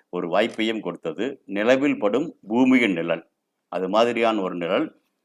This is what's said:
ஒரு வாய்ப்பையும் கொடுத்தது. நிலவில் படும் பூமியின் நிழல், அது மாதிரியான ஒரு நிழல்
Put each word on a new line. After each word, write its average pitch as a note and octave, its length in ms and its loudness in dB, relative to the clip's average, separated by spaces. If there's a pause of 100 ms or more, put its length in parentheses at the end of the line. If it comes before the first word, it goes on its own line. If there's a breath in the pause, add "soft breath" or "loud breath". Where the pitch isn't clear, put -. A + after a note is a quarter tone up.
ஒரு F2 180 -4
வாய்ப்பையும் A2 540 -2
கொடுத்தது. F#2+ 640 -6
நிலவில் A#2+ 540 2
படும் A2+ 380 -2 (100)
பூமியின் A#2+ 460 4
நிழல், E2 360 -4 (380)
அது F2+ 220 -6
மாதிரியான A2+ 520 2
ஒரு F2+ 140 -4
நிழல் F#2 460 -4 (220)